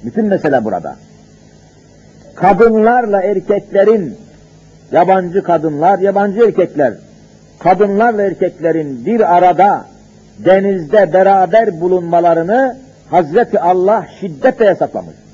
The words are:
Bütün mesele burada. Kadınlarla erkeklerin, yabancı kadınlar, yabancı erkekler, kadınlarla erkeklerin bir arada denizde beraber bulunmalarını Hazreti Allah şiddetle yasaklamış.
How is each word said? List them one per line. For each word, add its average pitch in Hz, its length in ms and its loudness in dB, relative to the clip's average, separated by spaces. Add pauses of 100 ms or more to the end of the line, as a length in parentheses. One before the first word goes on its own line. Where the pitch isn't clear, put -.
Bütün 214 200 -4
mesele 151 400 0
burada. 82 300 -8 (1400)
Kadınlarla 214 880 2
erkeklerin, 196 960 -2 (760)
yabancı 180 520 0
kadınlar, 160 560 0
yabancı 196 400 -2
erkekler, 147 540 0 (640)
kadınlarla 202 640 0
erkeklerin 160 840 -4
bir 214 320 0
arada 180 480 2 (600)
denizde 190 680 2
beraber 190 680 2
bulunmalarını 175 960 0 (320)
Hazreti 180 500 0
Allah 180 460 0 (140)
şiddetle 196 460 -2
yasaklamış. 120 500 -2 (180)